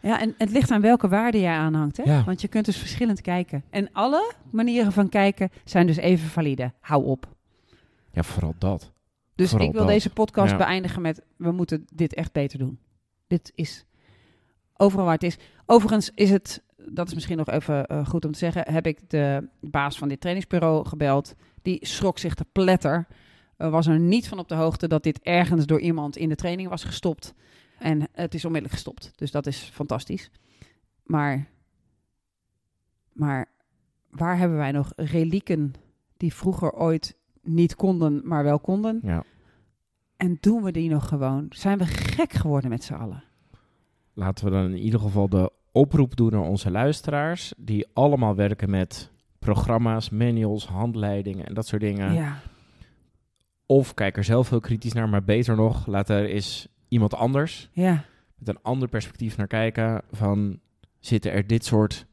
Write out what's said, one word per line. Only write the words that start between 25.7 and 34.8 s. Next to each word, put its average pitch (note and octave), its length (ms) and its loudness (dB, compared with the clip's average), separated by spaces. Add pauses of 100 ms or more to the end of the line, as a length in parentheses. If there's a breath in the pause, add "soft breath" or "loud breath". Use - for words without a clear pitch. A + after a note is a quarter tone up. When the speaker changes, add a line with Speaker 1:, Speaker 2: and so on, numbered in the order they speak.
Speaker 1:
iemand D3+ 360 -4
in D#3+ 120 -4
de D3+ 80 -2
training F3+ 320 -6
was F3+ 160 -8
gestopt. - 500 -6 (440 soft breath)
En D3+ 340 -2
het E3+ 220 -8
is D#3+ 100 -8
onmiddellijk D#3+ 380 -4
gestopt. - 320 -16
Dus C#3+ 160 -8
dat C#3+ 160 -6
is - 260 -10
fantastisch. - 580 -8 (720 soft breath)
Maar, C#3+ 440 -2 (1600)
maar C#3 340 -2 (640)
waar F3 280 -2
hebben E3+ 200 2
wij C#3 140 -2
nog C#3+ 240 -2